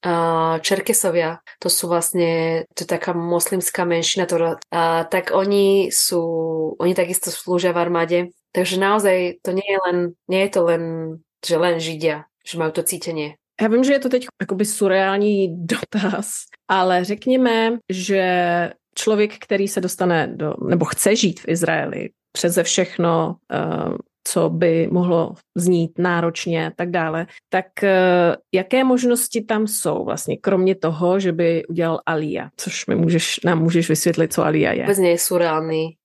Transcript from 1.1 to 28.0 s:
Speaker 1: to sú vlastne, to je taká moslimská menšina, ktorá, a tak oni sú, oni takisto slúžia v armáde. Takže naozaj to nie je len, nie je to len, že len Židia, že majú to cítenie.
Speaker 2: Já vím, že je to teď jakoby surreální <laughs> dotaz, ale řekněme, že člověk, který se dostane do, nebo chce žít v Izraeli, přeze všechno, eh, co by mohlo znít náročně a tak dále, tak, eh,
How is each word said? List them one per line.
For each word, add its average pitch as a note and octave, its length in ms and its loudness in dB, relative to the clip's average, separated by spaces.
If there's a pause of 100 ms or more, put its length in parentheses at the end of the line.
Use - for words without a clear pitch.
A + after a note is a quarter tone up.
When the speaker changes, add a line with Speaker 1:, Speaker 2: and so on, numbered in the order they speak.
Speaker 1:
to F3 160 -4
sú - 160 -2
vlastne, E3 720 0 (140)
to F3+ 80 -8
je E3+ 80 -16
taká E3+ 240 -4
moslimská F3 720 -2
menšina, E3+ 400 -2
ktorá, E3+ 400 0
a E3 400 0
tak - 240 -2
oni G3 560 4
sú, - 320 0 (560)
oni F3 160 2
takisto F3+ 400 -2
slúžia F3+ 400 0
v F3 80 0
armáde. E3+ 380 0 (340)
Takže F#3 240 0
naozaj F#3+ 640 2
to F#3 160 -4
nie G3 80 -2
je G3 160 0
len, F3+ 160 0 (320)
nie F#3 160 0
je G3+ 80 -2
to F#3+ 160 2
len, E3+ 140 0 (580)
že E3+ 160 -2
len E3 240 2
Židia, D#3 480 -4 (160)
že E3+ 160 -8
majú D#3+ 160 -2
to E3 80 -2
cítenie. D#3 560 -6 (200)
Speaker 2:
Já A3 80 2
vím, A#3+ 160 4
že C#4 80 4
je C#4 60 4
to C4 100 -2
teď B3+ 180 0 (140)
jakoby G3 240 -2
surreální G3 920 2
<laughs> E3+ 100 -8
dotaz, G3+ 600 -2 (420)
ale F#3 360 2
řekněme, A3+ 720 0 (100)
že F3+ 840 0 (220)
člověk, G#3+ 440 0
který G3 300 -2
se G3+ 120 -4
dostane F3+ 460 0
do, D#3 280 -6 (140)
nebo E3+ 160 2
chce G3 320 2
žít E3+ 240 0
v - 80 -10
Izraeli, E3 640 -2 (220)
přeze E3+ 300 0
všechno, E3+ 760 0 (160)
eh, - 60 -4 (680)
co E3 260 0
by E3 420 2
mohlo F3 420 0 (220)
znít F3 420 0
náročně E3+ 680 -2
a D#3+ 100 -6
tak F3 140 -6
dále, E3 360 -4 (220)
tak, - 360 -4
eh, F#3 520 4 (180)